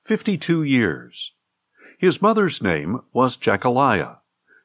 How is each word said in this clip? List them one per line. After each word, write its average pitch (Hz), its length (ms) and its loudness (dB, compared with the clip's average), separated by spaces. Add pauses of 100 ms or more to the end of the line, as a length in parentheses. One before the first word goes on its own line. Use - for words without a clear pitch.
fifty-two 170 580 -2
years. 117 720 -2 (640)
His - 240 0
mother's 208 400 0
name 87 400 -2 (120)
was 123 220 2
Jechaliah. 113 840 0 (440)